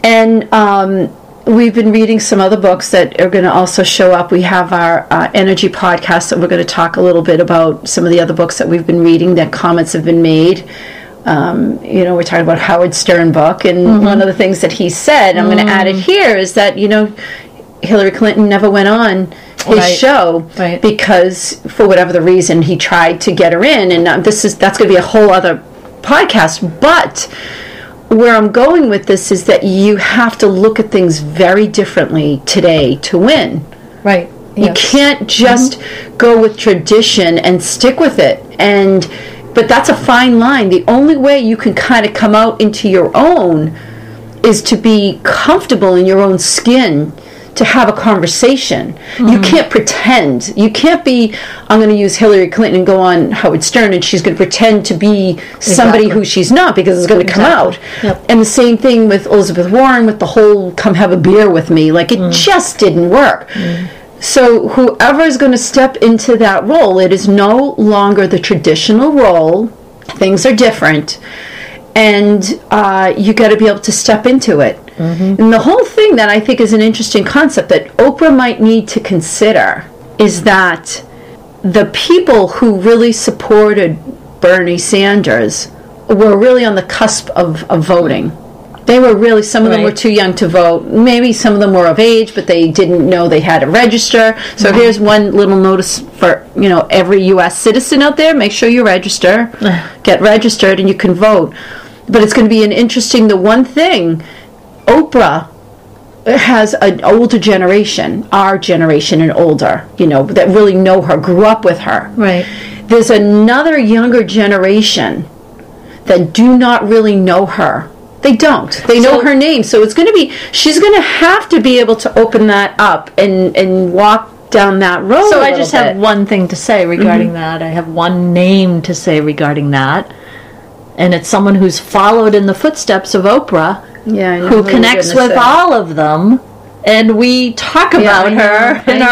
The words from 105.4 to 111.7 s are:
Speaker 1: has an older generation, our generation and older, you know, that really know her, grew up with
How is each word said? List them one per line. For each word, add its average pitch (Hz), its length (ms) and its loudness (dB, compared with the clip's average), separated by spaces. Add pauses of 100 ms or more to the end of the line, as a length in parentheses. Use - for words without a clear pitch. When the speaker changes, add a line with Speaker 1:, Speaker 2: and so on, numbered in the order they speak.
Speaker 1:
has 226 500 0
an 190 280 -2
older 240 360 2
generation, 190 920 -2
our 196 260 0
generation 160 640 0
and 160 140 0
older, - 520 0 (120)
you 180 100 0
know, 139 160 0
that 180 240 0
really 202 280 4
know 190 260 2
her, 156 160 -2
grew 180 280 0
up 220 200 0
with 175 140 0